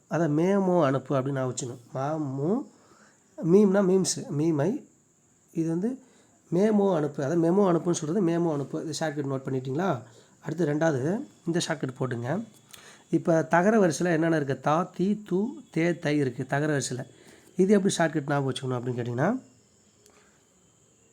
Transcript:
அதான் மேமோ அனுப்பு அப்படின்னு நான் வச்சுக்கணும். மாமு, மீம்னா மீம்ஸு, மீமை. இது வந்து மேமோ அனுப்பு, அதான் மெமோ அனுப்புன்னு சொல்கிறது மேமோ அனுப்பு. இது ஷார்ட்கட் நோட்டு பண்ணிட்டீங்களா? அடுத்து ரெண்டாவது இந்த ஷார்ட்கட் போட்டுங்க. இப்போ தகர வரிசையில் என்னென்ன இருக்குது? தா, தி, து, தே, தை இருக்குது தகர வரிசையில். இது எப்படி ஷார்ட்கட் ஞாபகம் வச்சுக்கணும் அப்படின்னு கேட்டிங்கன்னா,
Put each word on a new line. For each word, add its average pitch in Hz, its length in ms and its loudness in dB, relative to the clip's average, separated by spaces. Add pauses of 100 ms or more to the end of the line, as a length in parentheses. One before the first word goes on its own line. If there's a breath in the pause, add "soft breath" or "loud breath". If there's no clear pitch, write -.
அதான் 156 300 0
மேமோ 180 440 2
அனுப்பு 139 320 0
அப்படின்னு 135 240 -2
நான் 127 140 -2
வச்சுக்கணும். 123 300 -10 (100)
மாமு, 147 720 -2 (880 soft breath)
மீம்னா 196 300 6
மீம்ஸு, 180 400 2 (140)
மீமை. 160 460 0 (680)
இது 165 180 -2
வந்து 202 300 -2 (520 soft breath)
மேமோ 196 440 2
அனுப்பு, 147 280 -2
அதான் 160 200 0
மெமோ 185 260 4
அனுப்புன்னு 170 320 0
சொல்கிறது 170 260 0
மேமோ 170 260 0
அனுப்பு. 143 300 -6
இது 160 160 -8
ஷார்ட்கட் 151 260 -4
நோட்டு 135 260 -6
பண்ணிட்டீங்களா? 131 500 -2 (380 loud breath)
அடுத்து 160 260 -4
ரெண்டாவது 156 600 0 (180)
இந்த 170 220 0
ஷார்ட்கட் 147 320 -6
போட்டுங்க. 131 460 -4 (640 loud breath)
இப்போ 160 340 2
தகர 185 360 4
வரிசையில் 175 340 2
என்னென்ன 160 260 2
இருக்குது? 135 200 -2
தா, 156 240 0
தி, 202 460 -4
து, 190 160 0 (280)
தே, 165 260 0
தை 147 220 0
இருக்குது 127 260 -4
தகர 151 240 -2
வரிசையில். 135 340 -4 (500 loud breath)
இது 196 180 4
எப்படி 196 240 4
ஷார்ட்கட் 151 320 0
ஞாபகம் 143 200 0
வச்சுக்கணும் 127 280 -4
அப்படின்னு 120 220 -4
கேட்டிங்கன்னா, 131 400 -2 (1700 soft breath)